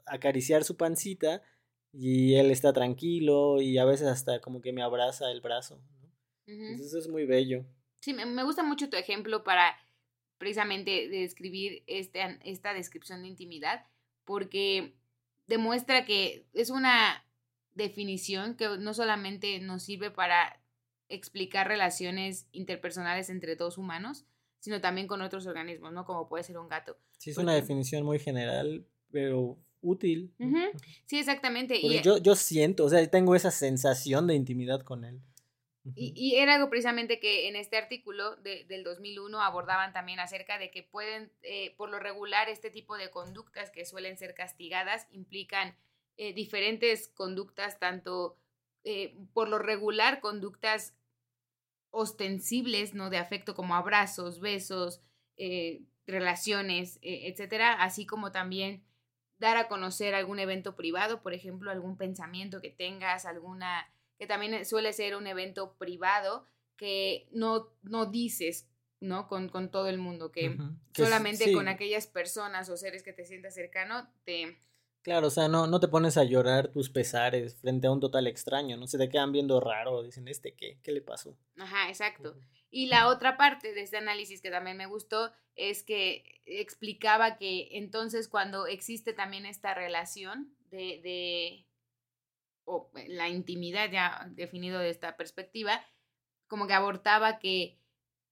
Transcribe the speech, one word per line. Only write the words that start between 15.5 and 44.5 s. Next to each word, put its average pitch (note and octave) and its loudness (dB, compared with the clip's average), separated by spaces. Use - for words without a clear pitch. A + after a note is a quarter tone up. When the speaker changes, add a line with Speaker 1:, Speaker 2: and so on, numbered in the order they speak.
Speaker 2:
que G3 0
es A#3 0
una B3 4
definición G3 -4
que G#3+ -2
no G#3 -6
solamente G3+ -2
nos F#3 -8
sirve G3+ -8
para F3 2
explicar F#3+ -2
relaciones F#3+ -2
interpersonales F3+ -6
entre E3+ -6
dos F3 -6
humanos, F#3+ -10
sino G#3 -6
también F#3 0
con G3 -4
otros F#3+ -8
organismos, E3 -10
¿no? F3+ -10
Como E3+ -6
puede E3 -6
ser E3+ -14
un E3 -14
gato. D#3+ -8
Speaker 1:
Sí, - -14
es D3 -8
Speaker 2:
Porque F3 0
Speaker 1:
una E3 4
definición C#3+ 0
muy D3 2
general, C#3 -2
pero C3 0
útil. F3+ 0
Speaker 2:
Ujú. B3+ 2
Sí, D4 0
exactamente. B3+ 0
Speaker 1:
Porque D3+ 4
Speaker 2:
Y - -2
Speaker 1:
yo, G3 10
yo G3 8
siento, D#3+ 4
o C#3+ 8
sea, E3 10
tengo F#3 10
esa F3+ 6
sensación C3+ 4
de E3 6
intimidad B2+ 0
con A#2+ -12
él. B2 -16
Speaker 2:
Y, - -8
Speaker 1:
Ujú. D3 -10
Speaker 2:
y C4 2
era C#4 8
algo C#4 4
precisamente A#3 0
que G3 0
en G3+ -6
este G#3 -4
artículo A3 -6
de, G3 -12
del F#3+ -12
dos F3 -10
mil G3+ -14
uno G#3 -6
abordaban F#3 -2
también F#3 -8
acerca F#3+ -6
de F#3+ -8
que F#3 -16
pueden, G#3+ -10
eh, G3 -10
por G#3 -10
lo G3+ -8
regular, G3+ -2
este A3 -10
tipo G#3+ -14
de F#3+ -10
conductas F#3+ -14
que F3 -14
suelen F#3 -12
ser F3+ -14
castigadas F#3 -6